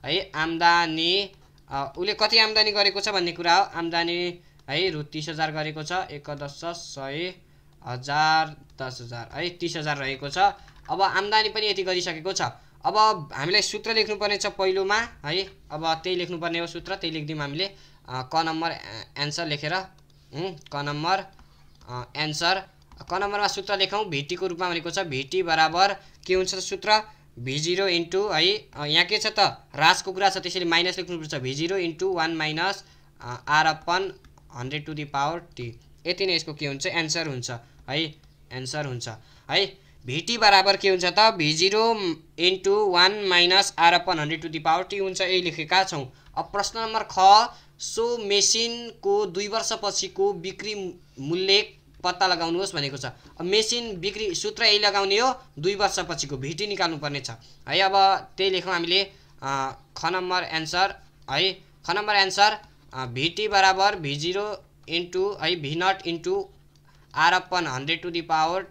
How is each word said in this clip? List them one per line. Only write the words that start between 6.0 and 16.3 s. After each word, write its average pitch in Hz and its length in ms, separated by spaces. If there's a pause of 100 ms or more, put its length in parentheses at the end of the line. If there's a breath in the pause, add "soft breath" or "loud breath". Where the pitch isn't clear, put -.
दस 143 340
सय, 170 720 (520 soft breath)
हजार, 151 720 (260)
दस 127 180
हजार 117 320
है, 170 160
तिस 175 280
हजार 151 200
रहेको 135 320
छ। 160 100 (520 loud breath)
अब 185 120
आम्दानी 214 460
पनि 214 200
यति 190 140
गरिसकेको 180 500
छ। 185 100 (420 soft breath)
अब 190 500
हामीलाई 185 280
सूत्र 208 320
लेख्नुपर्ने 208 420
छ 202 100
पहिलोमा 196 600 (160)
है, 185 260 (200)
अब 160 240
त्यही 180 220
लेख्नुपर्ने 170 420